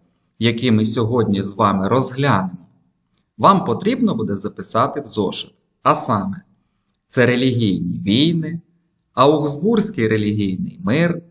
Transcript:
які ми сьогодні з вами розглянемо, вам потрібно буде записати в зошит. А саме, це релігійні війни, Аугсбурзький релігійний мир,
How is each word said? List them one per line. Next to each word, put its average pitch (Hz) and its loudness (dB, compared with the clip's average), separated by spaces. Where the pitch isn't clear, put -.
які 117 0
ми 110 4
сьогодні 110 0
з 95 -6
вами 98 0
розглянемо, 123 0
вам 170 4
потрібно 214 0
буде 110 -4
записати 113 -2
в 143 -12
зошит. - -4
А 143 4
саме, 98 -4
це 123 2
релігійні 117 0
війни, 156 0
Аугсбурзький 147 2
релігійний 104 -2
мир, 160 0